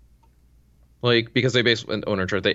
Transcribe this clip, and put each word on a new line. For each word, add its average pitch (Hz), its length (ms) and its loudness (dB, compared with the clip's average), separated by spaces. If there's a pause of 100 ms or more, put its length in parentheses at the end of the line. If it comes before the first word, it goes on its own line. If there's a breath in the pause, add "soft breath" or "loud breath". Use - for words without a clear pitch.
(1040)
Like, 117 300 0
because 123 200 0
they 123 100 2
basically, 113 340 0
an 101 100 -6
owner 95 160 -2
in 92 60 -2
charge, 95 160 -2
they, 101 100 2